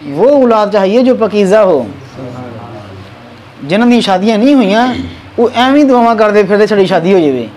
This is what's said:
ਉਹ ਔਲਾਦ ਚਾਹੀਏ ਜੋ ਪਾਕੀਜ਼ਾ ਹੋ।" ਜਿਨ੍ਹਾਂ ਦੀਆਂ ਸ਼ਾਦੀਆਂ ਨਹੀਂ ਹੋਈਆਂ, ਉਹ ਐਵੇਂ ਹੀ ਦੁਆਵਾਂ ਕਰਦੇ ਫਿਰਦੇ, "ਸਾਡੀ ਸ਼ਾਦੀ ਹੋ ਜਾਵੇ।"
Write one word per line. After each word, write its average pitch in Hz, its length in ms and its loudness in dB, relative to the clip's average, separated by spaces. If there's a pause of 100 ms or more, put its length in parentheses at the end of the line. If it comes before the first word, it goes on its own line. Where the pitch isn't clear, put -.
(160)
ਉਹ 262 280 2
ਔਲਾਦ 214 280 0
ਚਾਹੀਏ 202 320 0
ਜੋ 240 120 2
ਪਾਕੀਜ਼ਾ 202 500 2
ਹੋ।" 135 240 0 (1700)
ਜਿਨ੍ਹਾਂ 208 260 0
ਦੀਆਂ 240 120 2
ਸ਼ਾਦੀਆਂ 202 360 0
ਨਹੀਂ 269 180 2
ਹੋਈਆਂ, 233 400 0 (440)
ਉਹ 233 160 2
ਐਵੇਂ 269 280 2
ਹੀ 277 40 2
ਦੁਆਵਾਂ 233 280 2
ਕਰਦੇ 214 280 2
ਫਿਰਦੇ, 202 240 0
"ਸਾਡੀ 202 180 2
ਸ਼ਾਦੀ 180 280 0
ਹੋ 190 60 4
ਜਾਵੇ।" 127 380 -2